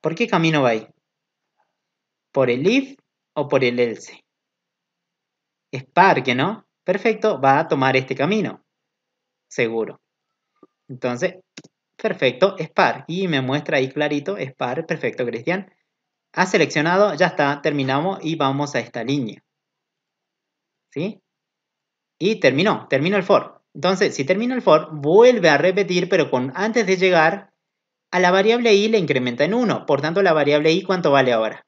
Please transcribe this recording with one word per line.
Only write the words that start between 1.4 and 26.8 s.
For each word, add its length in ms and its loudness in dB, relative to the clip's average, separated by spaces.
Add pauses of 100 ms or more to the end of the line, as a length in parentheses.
¿Por 180 0
el 160 -2
if 300 0 (380)
o 120 -4
por 160 0
el 160 0
else? 460 -4 (1500)
Es 140 -10
par, 400 2
¿que 100 -2
no? 320 -4 (160)
Perfecto, 580 -2
va 200 4
a 80 -4
tomar 280 0
este 200 -2
camino. 480 -4 (840)
Seguro. 540 -4 (880)
Entonces, 480 -6 (600)
perfecto, 600 0
es 120 -8
par. 360 0
Y 220 -4
me 120 -2
muestra 360 -4
ahí 120 0
clarito, 480 -4
es 160 -8
par. 320 -6
Perfecto, 400 -4
Cristian. 480 -6 (600)
Ha 140 0
seleccionado, 680 0
ya 140 2
está, 340 -2
terminamos 600 -2
y 120 -4
vamos 400 -2
a 60 -2
esta 240 -10
línea. 400 -6 (1500)
¿Sí? 300 -8 (1000)
Y 220 0
terminó, 480 2
terminó 280 0
el 60 0
for. 400 0 (120)
Entonces, 400 0
si 100 -4
termina 320 -2
el 60 -6
for, 300 4
vuelve 580 4
a 80 4
repetir, 500 0
pero 220 2
con, 260 -2
antes 280 -2